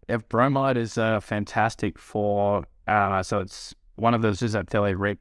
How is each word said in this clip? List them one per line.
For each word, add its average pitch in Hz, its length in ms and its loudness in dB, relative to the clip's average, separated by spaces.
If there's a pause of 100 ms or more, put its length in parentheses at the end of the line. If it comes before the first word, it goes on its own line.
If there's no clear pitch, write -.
Yeah, 117 100 -2
bromide 135 580 0
is, 117 200 -4
uh, 110 220 2
fantastic 107 800 -2
for, 101 640 0 (220)
uh, 98 380 2
so 104 160 -2
it's - 340 -10 (220)
one 117 180 4
of 113 80 2
the 110 60 4
zooxanthellae 101 680 0
reg-, 101 240 -2